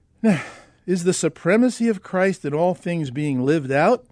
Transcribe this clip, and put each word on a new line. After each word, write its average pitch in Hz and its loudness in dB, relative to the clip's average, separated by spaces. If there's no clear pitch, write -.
<sighs> - -2
Is 180 -2
the 180 2
supremacy 220 0
of 214 -2
Christ 185 -2
in 143 -4
all 175 0
things 165 -4
being 135 -2
lived 139 0
out 160 2